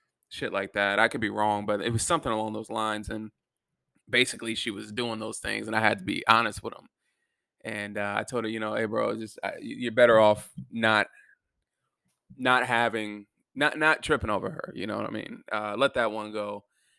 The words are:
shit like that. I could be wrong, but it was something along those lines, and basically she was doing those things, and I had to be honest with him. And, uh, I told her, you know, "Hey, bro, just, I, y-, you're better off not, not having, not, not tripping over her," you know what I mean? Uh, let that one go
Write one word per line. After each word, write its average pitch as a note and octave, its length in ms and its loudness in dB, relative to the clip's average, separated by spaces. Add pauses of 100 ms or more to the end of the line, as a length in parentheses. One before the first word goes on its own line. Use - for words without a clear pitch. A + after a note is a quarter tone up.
(300)
shit - 240 -8
like G2 200 -4
that. G2+ 260 2
I A2+ 100 6
could C3 120 -6
be G#2+ 80 0
wrong, G#2 360 0
but G#2 160 0
it A#2 100 -2
was A2+ 120 0
something D3+ 280 -2
along A2 220 -2
those A2 160 -8
lines, G#2+ 400 -4
and A2 220 -8 (800)
basically A#2+ 460 0
she - 160 -6
was G#2+ 220 -10
doing A2+ 260 -4
those A2 200 -8
things, G#2+ 280 -4
and A2 80 -4
I A2 60 2
had G#2 180 4
to F#3 60 -14
be - 220 -4
honest A2+ 360 4
with A2 100 -8
him. - 140 -18 (800)
And, G#2 320 -6
uh, G2+ 200 -2
I G#2+ 60 2
told A2+ 220 -4
her, G#2+ 40 -4
you A2+ 120 -4
know, G#2+ 140 -2
"Hey, A2+ 100 0
bro, A2 320 -2
just, A2 260 -12
I, G2 60 -4
y-, - 100 -8
you're A2+ 320 -6
better A#2 280 8
off G#2+ 300 6 (220)
not, A2 360 4 (1300)
not B2+ 280 2
having, A2 600 0 (300)
not, D3 220 0
not D#3 260 4
tripping C3 260 0
over G2+ 200 -2
her," - 260 -10
you - 120 -6
know G#2 100 -4
what G#2+ 80 -4
I - 60 -8
mean? - 400 -10
Uh, G#2+ 260 -4
let C3+ 180 2
that A#2 160 2
one G#2+ 200 -8
go G#2 320 -8 (360)